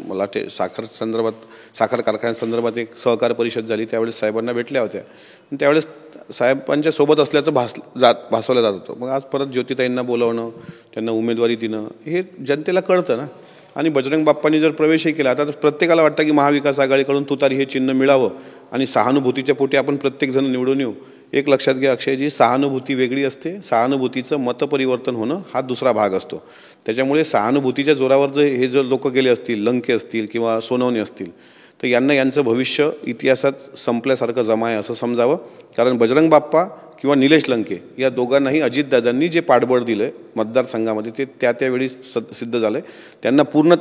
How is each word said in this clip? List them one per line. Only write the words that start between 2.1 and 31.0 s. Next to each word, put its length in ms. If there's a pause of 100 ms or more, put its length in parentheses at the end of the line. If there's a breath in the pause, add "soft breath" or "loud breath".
एक 200
सहकार 360
परिषद 320
झाली, 200
त्यावेळेस 340
साहेबांना 340
भेटल्या 280
होत्या 200
आणि 580
त्यावेळेस 280 (440)
साहेबांच्या 600
सोबत 280
असल्याचं 340
भास-, 460
जात, 160 (160)
भासवलं 300
जात 120
होतं. 260
मग 80
आज 140
परत 260
ज्योतिताईंना 540
बोलावणं, 480 (440 loud breath)
त्यांना 180
उमेदवारी 440
देणं, 320 (180)
हे 160 (260)
जनतेला 320
कळतं 380
ना. 80 (500 loud breath)
आणि 140
बजरंग 340
बाप्पांनी 360
जर 120
प्रवेशही 420
केला, 160
आता 160
तर 60
प्रत्येकाला 500
वाटतं 220
की 80
महाविकास 480
आघाडीकडून 440
तुतारी 320
हे 100
चिन्ह 280
मिळावं 360 (420 loud breath)
आणि 140
सहानुभूतीच्या 680
पोटी 220
आपण 180
प्रत्येकजण 500
निवडून 340
येऊ. 120 (420 loud breath)
एक 160
लक्षात 240
घ्या 180
अक्षयजी, 380
सहानुभूती 640
वेगळी 300
असते, 380
सहानुभूतीचं 760
मतपरिवर्तन 800
होणं 240 (140)
हा 80
दुसरा 300
भाग 180
असतो. 340 (420 loud breath)
त्याच्यामुळे 380
सहानुभूतीच्या 680
जोरावर 340
जर 140
हे 260
जर 160
लोक 240
गेले 220
असतील, 340
लंके 300
असतील 380
किंवा 280
सोनवणे 400
असतील, 380 (440 soft breath)